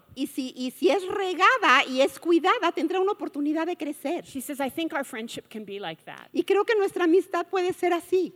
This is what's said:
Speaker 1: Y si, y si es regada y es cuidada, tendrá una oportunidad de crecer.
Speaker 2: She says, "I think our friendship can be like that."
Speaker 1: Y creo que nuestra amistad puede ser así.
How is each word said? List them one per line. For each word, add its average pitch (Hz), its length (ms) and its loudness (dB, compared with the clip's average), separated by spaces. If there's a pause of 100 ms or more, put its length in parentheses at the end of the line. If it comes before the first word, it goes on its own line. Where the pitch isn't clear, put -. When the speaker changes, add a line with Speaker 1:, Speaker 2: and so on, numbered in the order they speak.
(160)
Speaker 1:
Y 262 120 -4
si, 262 280 -8
y 254 160 -6
si - 180 0
es 392 160 2
regada 370 800 2
y 254 140 0
es - 160 2
cuidada, 349 560 2
tendrá 339 280 0
una 392 100 2
oportunidad 302 540 -2
de 349 100 -4
crecer. 302 480 -6
Speaker 2:
She - 180 -10
says, 277 200 -6
"I 269 80 0
think 330 240 -4
our 277 100 -2
friendship 233 460 -10
can 214 160 -12
be 196 140 -10
like 165 260 -8
that." 135 260 -16
Speaker 1:
Y 339 120 -2
creo 403 220 2
que 453 100 0
nuestra 392 280 0
amistad 349 460 2
puede 359 240 0
ser 349 180 0
así. 339 440 0